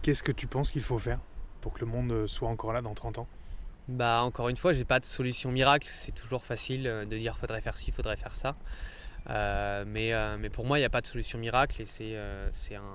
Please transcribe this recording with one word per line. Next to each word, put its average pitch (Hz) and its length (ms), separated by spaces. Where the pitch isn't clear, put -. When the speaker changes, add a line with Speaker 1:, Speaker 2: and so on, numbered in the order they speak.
Speaker 1:
Qu'est-ce - 220
que 139 80
tu - 140
penses 131 260
qu'il 135 120
faut 120 160
faire 120 200
pour - 120
que - 60
le 120 60
monde, 120 260
euh, 110 160
soit 117 220
encore 110 240
là 120 80
dans 110 120
trente 113 240
ans ? 117 100
Speaker 2:
Bah, 120 360
encore 120 260
une 127 80
fois, 180 160
j'ai 127 120
pas 131 140
de - 60
solution 127 460
miracle. 135 380
C'est - 240
toujours - 300
facile, 131 420
euh, 110 200
de 110 120
dire : « 113 220
Faudrait 110 220
faire - 160
ci, - 140
faudrait 107 260
faire - 180
ça. » 139 200
Euh, 101 580
mais, 110 260
euh, 107 260
mais 107 100
pour 117 160
moi, 139 120
il 143 40
n'y 131 40
a 113 40
pas 120 120
de - 60
solution 120 320
miracle 117 420
et 107 40
c'est, 110 300
euh, 101 380
c'est - 220
un 101 80